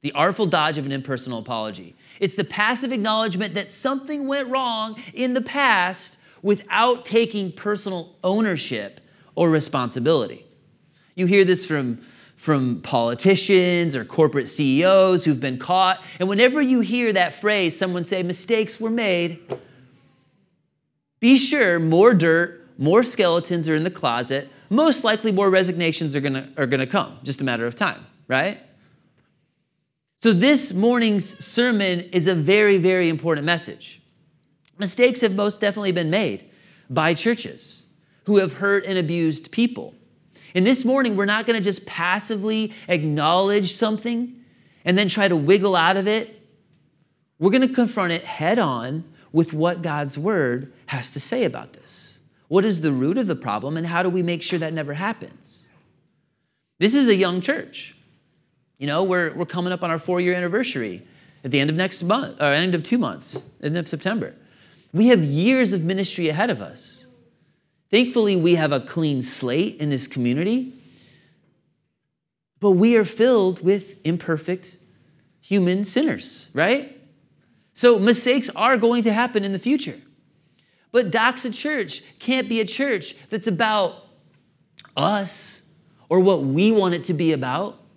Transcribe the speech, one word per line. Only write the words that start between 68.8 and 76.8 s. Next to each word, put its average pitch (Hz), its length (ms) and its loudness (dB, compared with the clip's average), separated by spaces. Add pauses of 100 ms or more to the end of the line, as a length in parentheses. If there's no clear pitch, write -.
slate 165 540 -4
in 151 120 -4
this 131 160 -4
community, 165 680 -2 (1900)
but 202 120 4
we 214 240 6
are 214 100 4
filled 202 580 2
with 196 400 0
imperfect 170 760 -4 (640)
human 190 420 0
sinners, - 720 -4
right? 226 460 -2 (720)